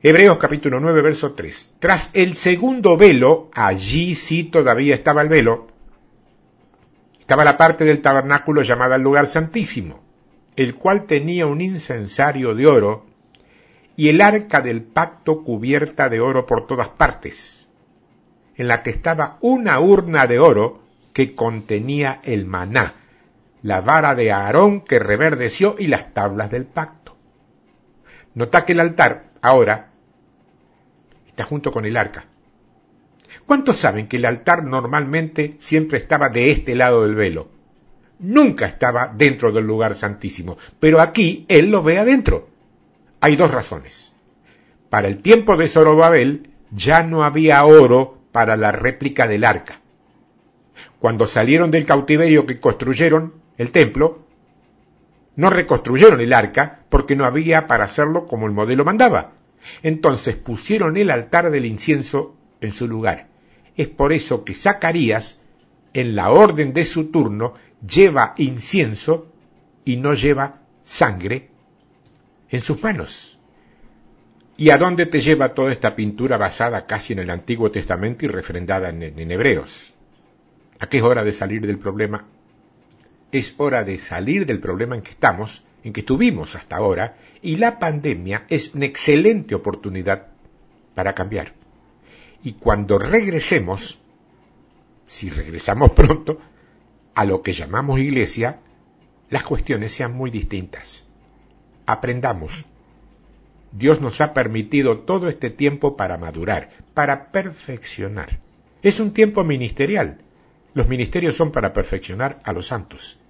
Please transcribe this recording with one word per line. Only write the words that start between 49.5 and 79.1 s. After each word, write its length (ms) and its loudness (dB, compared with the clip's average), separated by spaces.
Cuando 260 0
salieron 460 2
del 120 2
cautiverio 640 2
que 140 -8
construyeron 720 0
el 140 -6
templo, 520 2
no 160 2
reconstruyeron 720 4
el 120 0
arca 560 0
porque 280 2
no 80 0
había 420 0
para 180 2
hacerlo 440 -2
como 180 -6
el 60 -4
modelo 320 0
mandaba. 480 0
Entonces 540 -2
pusieron 600 -4
el 140 0
altar 400 0
del 140 -2
incienso 720 -4
en 120 -8
su 160 -8
lugar. 400 -6
Es 120 -4
por 240 -2
eso 320 -4
que 100 -12
Zacarías, 840 -4
en 240 -4
la 140 0
orden 420 4
de 120 0
su 260 -6
turno, 440 -2
lleva 500 4
incienso 920 -4
y 120 -2
no 180 -2
lleva 460 -2
sangre 640 -4
en 120 -6
sus 220 -6
manos. 560 -10
¿Y 140 2
a 80 4
dónde 280 0
te 140 -2
lleva 340 0
toda 180 -2
esta 240 -4
pintura 400 -4
basada 500 -4
casi 260 -10
en 60 -8
el 120 -8
Antiguo 420 -4
Testamento 520 -6
y 40 -4
refrendada 600 -8
en, 140 -12
en 280 -12